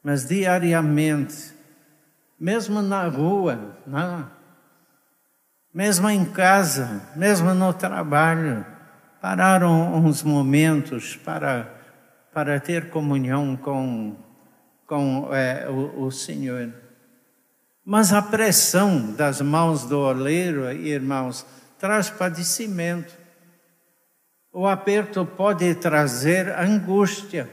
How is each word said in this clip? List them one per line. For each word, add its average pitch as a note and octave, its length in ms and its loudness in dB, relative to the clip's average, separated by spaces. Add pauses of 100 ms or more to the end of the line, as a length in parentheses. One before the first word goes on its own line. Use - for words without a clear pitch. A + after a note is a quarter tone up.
mas C#3+ 240 -2
diariamente, E3 1300 0 (840)
mesmo G3+ 440 -2
na G3 260 0
rua, D3 760 -2
né? E3 400 -6 (1500)
Mesmo F#3+ 360 2
em G3 160 2
casa, D#3 880 2
mesmo F#3 380 2
no F#3 200 2
trabalho, D#3+ 920 0 (560)
parar F#3 420 4
um-, E3 420 4
uns D3 180 2
momentos C#3+ 920 2
para, C#3+ 580 -6 (600)
para D3 260 -2
ter E3+ 300 -4
comunhão C#3 680 -2
com, B2+ 600 -6 (680)
com, C#3 480 -2
é, C3 360 -2
o, C3+ 340 -6
o C3 80 -4
Senhor. B2+ 580 -8 (1120)
Mas G3+ 280 4
a G#3 100 4
pressão F#3+ 920 2
das C#3 280 -2
mãos D3+ 440 2
do C#3+ 140 -2
oleiro, C#3 720 -2
irmãos, C3+ 760 -4 (340)
traz G3+ 300 0
padecimento. F3 1040 -4 (1400)
O F3+ 160 -2
aperto G3 580 0
pode F3+ 500 0
trazer D3+ 840 2
angústia. F#3 960 0